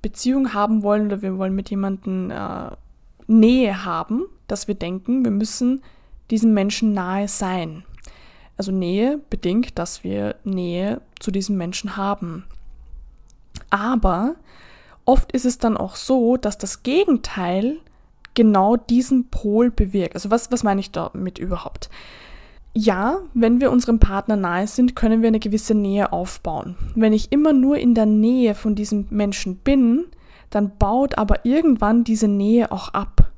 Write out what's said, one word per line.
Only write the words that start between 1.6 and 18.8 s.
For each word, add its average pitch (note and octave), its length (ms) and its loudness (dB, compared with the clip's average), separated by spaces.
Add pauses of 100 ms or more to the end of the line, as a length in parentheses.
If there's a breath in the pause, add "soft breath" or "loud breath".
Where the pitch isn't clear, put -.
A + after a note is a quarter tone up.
jemandem, F#3+ 640 -4
äh, - 400 -10 (560)
Nähe A3 580 4
haben, F3+ 400 -4 (220)
dass - 200 -6
wir G#3 80 -4
denken, F#3+ 480 -4
wir A#3 80 0
müssen A#3+ 500 -2 (480 soft breath)
diesem A3 240 4
Menschen G#3 400 0
nahe G3 340 -2
sein. F3+ 580 -6 (720 soft breath)
Also G3 140 -4
Nähe G3 480 0 (100)
bedingt, - 500 -2
dass - 240 -6
wir G3+ 400 -6
Nähe F#3 580 -4 (180)
zu - 120 -4
diesem G3 260 -4
Menschen F#3 380 -8
haben. F#3+ 480 -6 (1300)
Aber G#3+ 680 0 (720 soft breath)
oft C4 260 4
ist B3+ 140 -2
es B3 120 0
dann A3+ 200 0
auch - 180 -6
so, B3+ 420 2
dass G#3 200 -4
das - 260 -8
Gegenteil B3 960 0 (560)
genau G#3+ 420 6
diesen B3 540 0